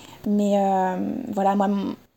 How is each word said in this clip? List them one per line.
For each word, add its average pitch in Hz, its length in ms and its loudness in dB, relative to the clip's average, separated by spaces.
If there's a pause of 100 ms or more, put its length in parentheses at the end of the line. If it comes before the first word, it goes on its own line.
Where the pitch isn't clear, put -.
(260)
Mais, 208 320 2
euh, 190 560 0 (200)
voilà, 196 220 2
moi, 196 120 2
mon, 196 280 -2 (220)